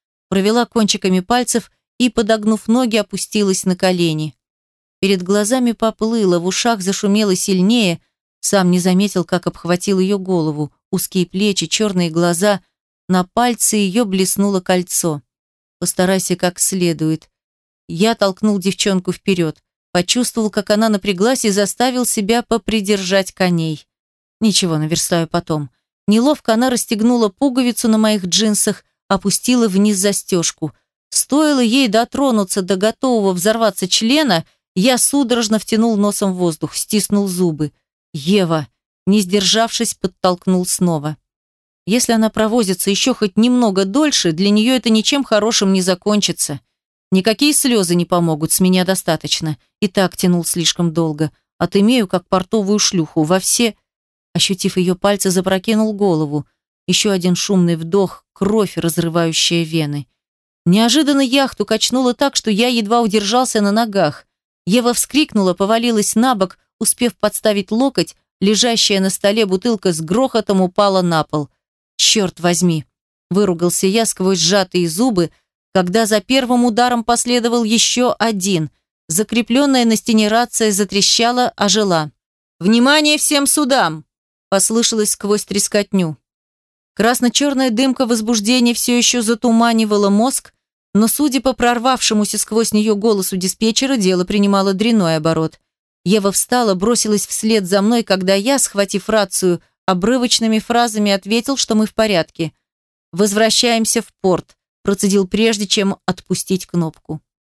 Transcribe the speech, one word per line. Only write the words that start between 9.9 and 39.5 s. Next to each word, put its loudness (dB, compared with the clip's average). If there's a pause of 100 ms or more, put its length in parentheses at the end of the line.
ее 0
голову, -4 (180)
узкие -2
плечи, -2
черные -2
глаза. 0 (460)
На 2
пальце -2
ее 0
блеснуло -2
"Кольцо". -2 (600)
Постарайся -2
как -4
следует. -2 (600)
Я 0
толкнул 0
девчонку -2
вперед, -2 (360)
почувствовал, -2
как -2
она 2
напряглась 0
и 0
заставил 0
себя 0
попридержать -2
коней. -2 (540)
Ничего, 0
наверстаю -2
потом. -4 (360)
Неловко 2
она 2
расстегнула 0
пуговицу 0
на 4
моих 0
джинсах, -2 (240)
опустила 0
вниз 2
застежку. -2 (360)
Стоило 0
ей 2
дотронуться 0
до -2
готового 0
взорваться 0
члена, 0 (320)
я 2
судорожно 0
втянул 0
носом 0
воздух, -4
стиснул -2
зубы. -2 (400)
"Ева!" 0 (380)
не 4
сдержавшись, 0